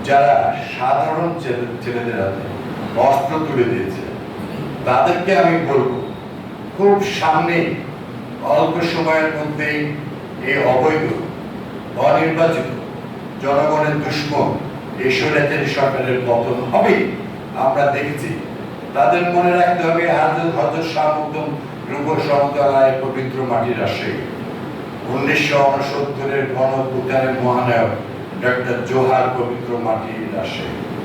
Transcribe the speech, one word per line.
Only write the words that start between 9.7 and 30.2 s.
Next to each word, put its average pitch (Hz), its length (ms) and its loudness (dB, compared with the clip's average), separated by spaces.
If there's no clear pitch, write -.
এই - 180 0
অবৈধ, 156 480 2
অনির্বাচিত, 160 760 2
জনগণের 147 600 2
দুশ্মন 147 560 0
এই 131 100 2
স্বৈরাচারী 143 540 2
সরকারের 127 600 0
পতন 123 520 2
হবেই। - 340 4
আমরা 139 300 2
দেখেছি, 143 420 -2
তাদের 175 280 4
মনে 175 280 4
রাখতে 175 380 4
হবে, 170 200 2
হাজরত, 165 460 2
হযরত 160 300 0
শাহ 151 260 2
মখদুম 151 360 -4
রূপ 143 300 -2
সমতলায় 139 640 4
পবিত্র 131 400 -4
মাটির 120 380 0
রাজশাহী, 101 320 -2
উনিশশো 143 500 0
ঊনসত্তরের 139 880 0
গণ 131 180 0
অভ্যুত্থানের 131 800 0
মহানায়ক 120 460 2
ডক্টর 123 440 0
জোহার 131 400 2
পবিত্র 120 400 -4
মাটির 110 580 -4